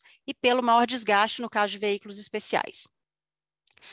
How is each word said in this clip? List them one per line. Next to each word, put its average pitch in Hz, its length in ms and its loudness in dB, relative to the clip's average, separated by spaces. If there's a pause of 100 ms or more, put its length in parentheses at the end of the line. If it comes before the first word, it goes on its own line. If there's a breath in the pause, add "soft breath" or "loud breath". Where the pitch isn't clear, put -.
(280 soft breath)
e 269 60 -6
pelo 254 280 2
maior 240 240 4
desgaste 220 560 0
no 233 80 -8
caso 208 220 0
de 202 80 -8
veículos 202 400 -4
especiais. - 680 -4 (1040 loud breath)